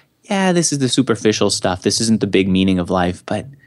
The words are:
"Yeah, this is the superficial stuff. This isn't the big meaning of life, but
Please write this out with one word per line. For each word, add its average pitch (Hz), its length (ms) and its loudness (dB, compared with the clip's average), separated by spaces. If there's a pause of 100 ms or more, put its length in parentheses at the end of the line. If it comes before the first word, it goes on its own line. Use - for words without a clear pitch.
(240)
"Yeah, 190 300 0
this 170 180 0
is 143 80 -2
the 131 80 0
superficial 110 640 0
stuff. 92 320 -2
This - 180 0
isn't 110 220 0
the 104 60 0
big 98 200 2
meaning 95 320 2
of 87 100 -4
life, 90 360 -2
but 104 200 -6 (220)